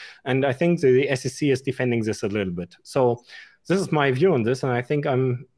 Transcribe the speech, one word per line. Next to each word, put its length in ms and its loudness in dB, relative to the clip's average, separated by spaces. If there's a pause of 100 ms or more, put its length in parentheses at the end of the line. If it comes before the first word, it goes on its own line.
(260)
And 200 0
I 80 2
think 280 0
the, 100 6
the 180 4
S 160 -2
E 40 -4
C 220 0
is 100 0
defending 400 -2
this 220 -4
a 40 0
little 260 -2
bit. 280 -10
So 420 0 (440)
this 120 0
is 120 -6
my 200 2
view 220 2
on 100 2
this, 200 -2
and 80 -2
I 100 -2
think 240 -4
I'm 400 -2 (120)